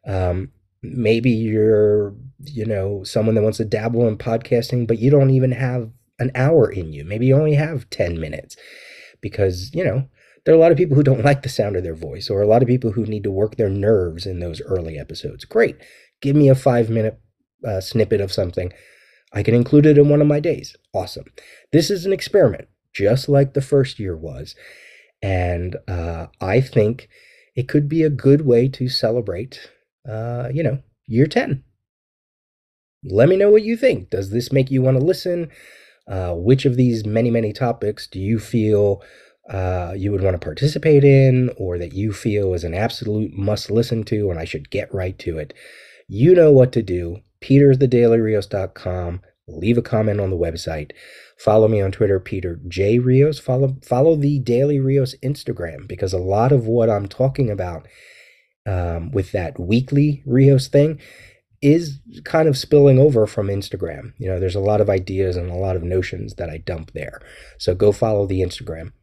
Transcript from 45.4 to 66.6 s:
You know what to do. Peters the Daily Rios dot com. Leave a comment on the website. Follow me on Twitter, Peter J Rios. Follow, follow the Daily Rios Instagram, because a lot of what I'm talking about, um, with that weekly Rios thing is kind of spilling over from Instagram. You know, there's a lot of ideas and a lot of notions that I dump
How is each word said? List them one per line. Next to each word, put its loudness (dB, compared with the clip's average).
You 4
know 8
what 8
to 0
do. -6
Peters 6
the 2
Daily 4
Rios -2
dot -6
com. -8
Leave -2
a 0
comment -2
on -2
the -4
website. -6
Follow 2
me 0
on -2
Twitter, 0
Peter -8
J 0
Rios. 2
Follow, -2
follow 2
the 0
Daily 0
Rios 0
Instagram, -8
because -6
a -2
lot 2
of 2
what 2
I'm 0
talking -2
about, -8
um, -4
with -4
that -6
weekly 0
Rios 4
thing 2
is 2
kind 2
of 2
spilling 6
over 4
from -6
Instagram. -8
You -8
know, -4
there's -2
a -2
lot 2
of 2
ideas -2
and -6
a -10
lot -4
of -4
notions -4
that -10
I -12
dump -12